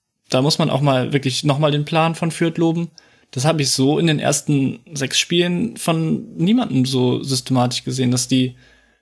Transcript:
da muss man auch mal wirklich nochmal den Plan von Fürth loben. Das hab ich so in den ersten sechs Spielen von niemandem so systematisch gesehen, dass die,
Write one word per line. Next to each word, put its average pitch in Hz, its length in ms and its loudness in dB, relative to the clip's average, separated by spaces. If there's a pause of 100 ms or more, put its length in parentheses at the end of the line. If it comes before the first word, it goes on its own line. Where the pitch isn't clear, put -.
(300)
da 131 140 2
muss 143 160 0
man 160 100 0
auch 131 120 0
mal 131 320 2
wirklich 131 300 -2
nochmal 147 280 2
den 147 140 0
Plan 160 280 0
von 165 160 -4
Fürth 165 300 -2
loben. 165 320 0 (400)
Das 123 120 -4
hab 160 160 2
ich 135 120 0
so 139 260 2
in 160 80 2
den 156 140 2
ersten 139 600 0 (120)
sechs 143 260 -4
Spielen 175 580 -2
von 160 580 -2
niemandem 170 500 2
so 127 380 0
systematisch 127 600 -2
gesehen, 127 280 -2
dass 127 160 0
die, 127 280 0 (460)